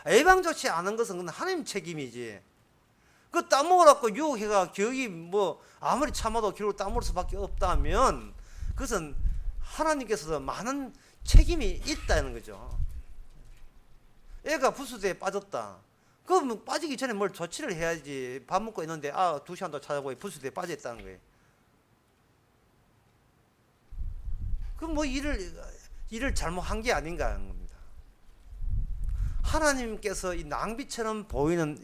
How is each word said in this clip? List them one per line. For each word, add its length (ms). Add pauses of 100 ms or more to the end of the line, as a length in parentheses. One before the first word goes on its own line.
예방 360
조치 260
안 180
한 80
것은 240
그건 160
하나님 300
책임이지. 760 (920)
그 160
따먹으라고 640
유혹해가 580
결국이 360
뭐 520 (200)
아무리 320
참아도 420
결국 220
따먹을 260
수밖에 360
없다면 960 (400)
그것은 420 (420)
하나님께서도 800
많은 560 (300)
책임이 640
있다는 480
거죠. 440 (1700)
애가 300
부수대에 400
빠졌다. 640 (480)
그럼 380
빠지기 320
전에 180
뭘 180
조치를 400
해야지. 720
밥 160
먹고 200
있는데 280
"아, 340
두 120
시간 140
더 100
찾아보니 380
부수대에 320
빠져있다는 520
거예요." 160 (3500)
그럼 180
뭐 120
일을, 480 (560)
일을 240
잘못한 480
게 100
아닌가 380
하는 180
겁니다. 280 (1700)
하나님께서 920
이 100
낭비처럼 840
보이는 560